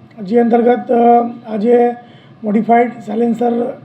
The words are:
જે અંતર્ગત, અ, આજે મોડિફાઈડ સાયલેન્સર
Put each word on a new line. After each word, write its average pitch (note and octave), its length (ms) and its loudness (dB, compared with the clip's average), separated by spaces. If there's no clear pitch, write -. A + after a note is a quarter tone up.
જે G#3+ 180 0
અંતર્ગત, A#3+ 520 0
અ, A#3+ 340 4
આજે A#3+ 480 0
મોડિફાઈડ A3+ 560 0
સાયલેન્સર A#3 840 -4